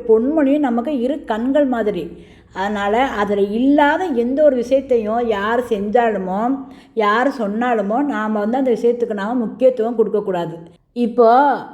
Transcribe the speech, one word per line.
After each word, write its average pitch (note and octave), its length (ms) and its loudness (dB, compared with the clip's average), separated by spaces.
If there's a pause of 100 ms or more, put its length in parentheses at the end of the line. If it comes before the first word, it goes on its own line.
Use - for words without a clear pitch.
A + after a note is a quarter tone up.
பொன்மொழியும் C#4 640 2
நமக்கு B3 300 -2
இரு B3+ 260 -2
கண்கள் C4 400 0
மாதிரி. G#3 400 -2 (480)
அதனால G3+ 540 -2
அதுல G3+ 340 -2
இல்லாத C#4+ 640 2
எந்த C4 380 0
ஒரு C#4 120 6
விஷயத்தையும் A#3+ 720 0
யார் A3 360 0
செஞ்சாலுமோ, G#3 760 0 (540)
யார் A3 360 2
சொன்னாலுமோ, A3 760 -2
நாம G#3+ 360 -2
வந்து A3 180 -2
அந்த C4 140 0
விஷயத்துக்கு A#3 420 0
நாம G3+ 200 -6
முக்கியத்துவம் B3 600 0
கொடுக்கக்கூடாது. F#3+ 600 -2 (380)
இப்போ A#3 380 2 (420)